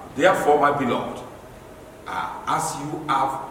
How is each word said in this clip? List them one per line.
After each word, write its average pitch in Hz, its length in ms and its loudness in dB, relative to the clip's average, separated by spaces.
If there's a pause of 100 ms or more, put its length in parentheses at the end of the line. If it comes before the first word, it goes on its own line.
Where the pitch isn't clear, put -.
(160)
"Therefore, 165 440 6
my 143 180 4
beloved, 123 440 -2 (840)
uh, - 400 -8
as - 320 -2
you - 280 -8
have 127 320 0 (120)